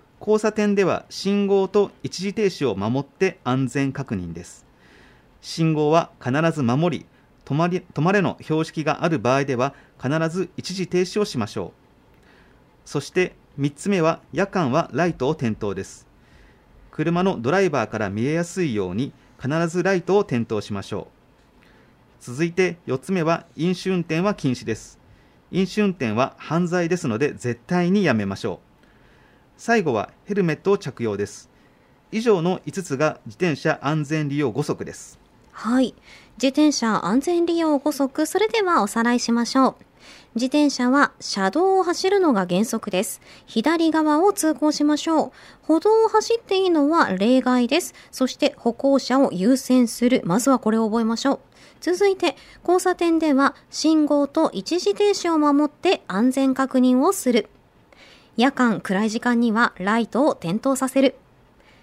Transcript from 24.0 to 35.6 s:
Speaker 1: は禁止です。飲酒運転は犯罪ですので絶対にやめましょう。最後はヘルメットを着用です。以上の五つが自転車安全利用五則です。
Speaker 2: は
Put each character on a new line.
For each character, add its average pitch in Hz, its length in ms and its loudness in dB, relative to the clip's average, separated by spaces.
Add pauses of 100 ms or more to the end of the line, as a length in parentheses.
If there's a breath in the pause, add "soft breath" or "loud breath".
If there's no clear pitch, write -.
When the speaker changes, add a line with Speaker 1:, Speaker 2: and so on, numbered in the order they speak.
Speaker 1:
は 202 120 0
禁 139 200 -2
止 113 120 -8
で 113 80 -4
す。 - 240 -12 (540 soft breath)
飲 185 160 0
酒 208 160 -2
運 202 80 2
転 123 220 -4
は 127 260 0
犯 175 260 -2
罪 170 240 -2
で 180 80 0
す 170 100 -6
の 110 120 -2
で 139 140 0
絶 - 340 -6
対 180 240 0
に 208 120 2
や 135 120 2
め 107 100 0
ま 98 100 -4
し - 120 -8
ょ 92 60 -4
う。 - 40 -10 (1000 soft breath)
最 226 260 0
後 147 100 0
は 104 160 -2 (160)
ヘ 202 80 -8
ル 196 100 0
メ 160 100 0
ッ - 20 -2
ト - 160 -2
を 202 80 2
着 120 240 -10
用 107 140 -2
で 101 100 -2
す。 - 240 -20 (600 soft breath)
以 220 100 -4
上 214 200 4
の 175 240 0
五 165 160 -8
つ 143 160 -6
が 151 300 0
自 110 100 -16
転 170 180 0
車 156 280 -2
安 151 200 0
全 151 240 -4
利 139 120 -2
用 135 120 0
五 131 120 -4
則 - 200 -6
で - 100 -12
す。 - 260 -20 (320)
Speaker 2:
は 247 300 0